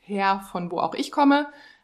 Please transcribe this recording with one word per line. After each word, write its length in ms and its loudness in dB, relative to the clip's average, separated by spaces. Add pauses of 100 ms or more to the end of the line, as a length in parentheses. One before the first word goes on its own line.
her 500 -2
von 180 -6
wo 80 -6
auch 160 -2
ich 180 -6
komme, 360 4 (360)